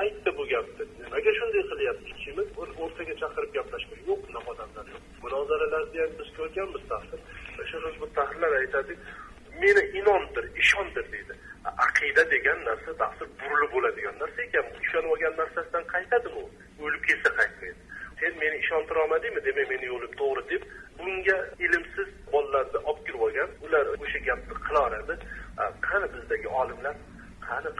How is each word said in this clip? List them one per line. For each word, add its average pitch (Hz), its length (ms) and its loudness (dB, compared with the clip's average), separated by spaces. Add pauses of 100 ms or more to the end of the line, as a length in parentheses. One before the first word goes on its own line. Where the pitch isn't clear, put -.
aytdi - 340 0
bu 143 100 -2
gapni? - 360 -2 (180)
Nimaga 156 360 2
shunday 440 320 2
qilyapti? - 400 -2 (120)
Kimni - 220 -4 (380)
o'rtaga 165 400 -6
chaqirib 147 320 -4
gaplashmay? - 540 -6
Yo'q, 392 180 0
bunaqa - 280 -10
odamlar - 380 -12
yo'q. - 120 -16 (180)
Munozaralarni 151 800 0
ham 160 180 0
biz 147 180 -10
ko'rganmiz, 165 520 -6
ta'sir. - 300 -6 (420)
O'sha - 240 -8
Hizb 156 220 -8
ut-Tahrirlar 151 460 2
aytadi, 135 400 2 (720)
"Meni 202 200 10 (160)
inomdir, 196 460 6 (180)
ishondir", - 500 4
deydi. 101 220 -10 (520)
Aqida - 440 6
degan 135 340 4
narsa, 113 320 -2
ta'sir, - 300 -2 (120)
burilib 147 340 2
bo'ladigan - 460 0
narsa - 240 -4
ekan. - 240 0 (160)
Ishonib 160 320 0
olgan 156 220 2
narsasidan 165 480 -2 (100)
qaytadimi 185 480 0
u? - 40 -10 (380)
O'lib 151 240 -2
ketsa 160 300 4
qaytmaydi. - 420 -2 (360)
"Sen 170 160 0 (100)
meni 156 140 2
ishontira 160 480 0
olmadingmi? 165 400 2
Demak, 135 260 2
meni 127 220 -2
yo'lim 120 280 -6
to'g'ri", 135 280 2
deb - 140 -2 (360)
bunga 190 400 2 (200)
ilmsiz 175 500 0 (240)
bolalarni 139 460 4 (100)
olib 151 180 0
kirib - 200 -4
olgan, 143 240 2 (160)
ular 156 180 6 (100)
o'sha 147 240 -4
gapni - 360 -2 (120)
qilaveradi. 120 480 2 (720)
Qani 196 280 2
bizdagi - 340 -4
olimlar, 131 480 -2 (500)
qani 131 340 -4